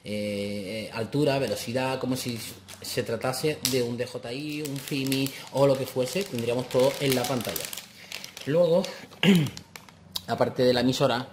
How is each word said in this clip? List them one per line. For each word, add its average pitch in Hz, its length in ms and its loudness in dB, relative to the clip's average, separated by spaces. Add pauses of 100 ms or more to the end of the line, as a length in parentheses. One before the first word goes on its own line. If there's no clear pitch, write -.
eh, 104 880 -4
altura, 135 460 2
velocidad, 127 580 -2
como 127 160 -2
si 120 240 -4 (420)
se - 220 -4
tratase 131 560 -2 (140)
de 127 100 4
un 120 140 -2
D 120 100 -4
J 117 260 -10
I, 151 300 -6
un 143 140 -6
Fimi 135 520 0 (260)
o 139 120 6
lo 135 100 6
que 127 100 -2
fuese, 131 360 -2
tendríamos 120 460 -2
todo 135 320 4
en 135 160 2
la 123 80 2
pantalla. 123 400 -2 (840)
Luego, 170 360 4 (380)
<clears throat> - 1040 2
aparte 117 360 2
de 123 100 6
la 123 80 4
emisora 127 520 2